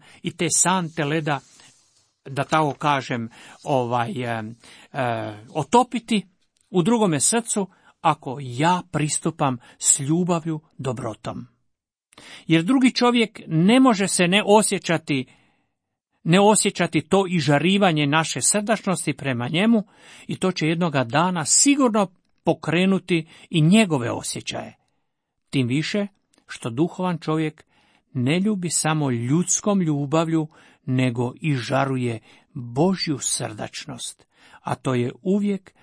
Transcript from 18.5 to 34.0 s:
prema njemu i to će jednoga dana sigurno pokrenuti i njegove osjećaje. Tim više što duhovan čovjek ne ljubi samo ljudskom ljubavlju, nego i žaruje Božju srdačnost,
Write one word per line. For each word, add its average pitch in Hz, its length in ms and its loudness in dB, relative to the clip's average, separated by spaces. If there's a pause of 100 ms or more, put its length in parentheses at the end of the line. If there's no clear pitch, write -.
prema 120 340 -4
njemu 202 360 2 (440)
i - 80 -6
to 113 160 -2
će 151 160 -2
jednoga 165 360 0
dana 156 420 0
sigurno 247 640 2 (360)
pokrenuti 170 840 0 (220)
i 165 120 2
njegove 160 500 4
osjećaje. - 680 -8 (720)
Tim 131 180 0
više 160 400 -2 (400)
što - 220 -10
duhovan 170 480 -2
čovjek 156 500 -4 (460)
ne 135 260 0
ljubi 190 300 -2
samo 151 420 0
ljudskom 160 680 0
ljubavlju, 156 680 0 (380)
nego 127 560 0
i 151 140 0
žaruje 127 640 -2 (340)
Božju 143 680 -2
srdačnost, - 1080 -10 (340)